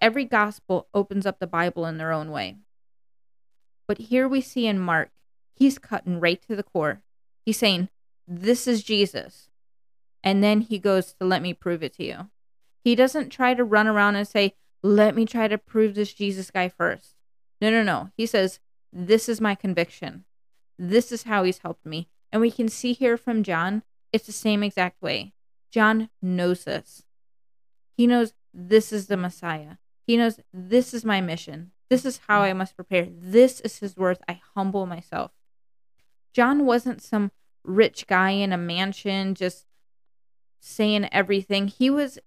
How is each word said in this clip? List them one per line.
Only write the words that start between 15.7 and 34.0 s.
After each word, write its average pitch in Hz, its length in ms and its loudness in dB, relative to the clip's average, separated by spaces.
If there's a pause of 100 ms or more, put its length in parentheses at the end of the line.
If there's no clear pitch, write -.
this 202 200 -6
Jesus 190 360 -6
guy 185 180 -2
first." - 480 -4 (440)
No, 214 100 2
no, 226 120 4
no. 180 340 -2
He 226 80 -4
says, 190 360 0 (320)
"This 190 360 0
is 220 120 -4
my 214 140 0
conviction. 180 720 -6 (540)
This 202 340 0
is 233 120 -10
how 208 200 0
he's 185 140 -2
helped - 260 -12
me." 160 240 -10 (240)
And 214 80 0
we 233 100 4
can 226 180 -2
see 240 260 -4
here 240 220 2
from 226 260 -2
John, 190 400 -2 (300)
it's 220 140 -2
the 214 60 -16
same 208 300 0
exact 190 400 -4
way. 143 320 -6 (360)
John 220 380 2 (140)
knows 180 420 0
this. - 400 -10 (920)
He 240 100 4
knows 240 260 2 (220)
this 196 380 2
is 196 160 -6
the 202 80 -2
Messiah. 170 600 -8 (300)
He 233 100 4
knows 226 240 2 (120)
this 214 420 0
is 226 100 -8
my 208 160 2
mission. 165 520 -8 (180)
This 254 140 4
is 254 140 -6 (100)
how 208 140 4
I 196 100 2
must 185 240 -6
prepare. 180 340 -2
This 190 500 4
is - 180 -8
his 190 180 -10
worth. 185 320 0